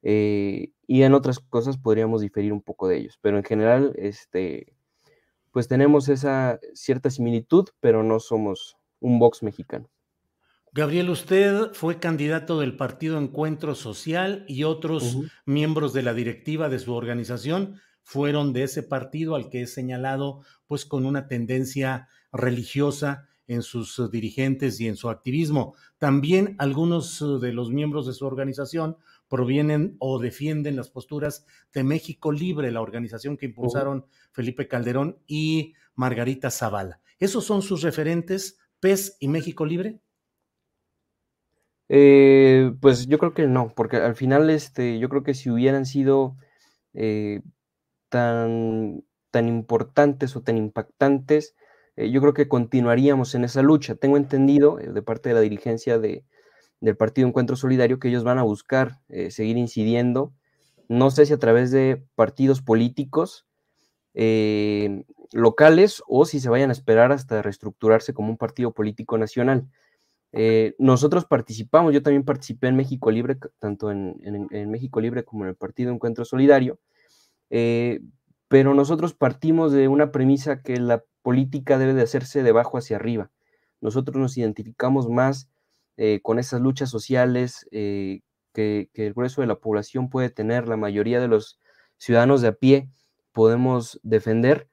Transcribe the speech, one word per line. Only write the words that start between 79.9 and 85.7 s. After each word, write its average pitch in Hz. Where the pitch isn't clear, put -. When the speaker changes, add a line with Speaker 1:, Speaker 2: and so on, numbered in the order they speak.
Speaker 1:
premisa 135
que 127
la 120
política 135
debe 135
de 127
hacerse 131
de 123
abajo 117
hacia 113
arriba. 110
Nosotros 131
nos 131
identificamos 117
más, 131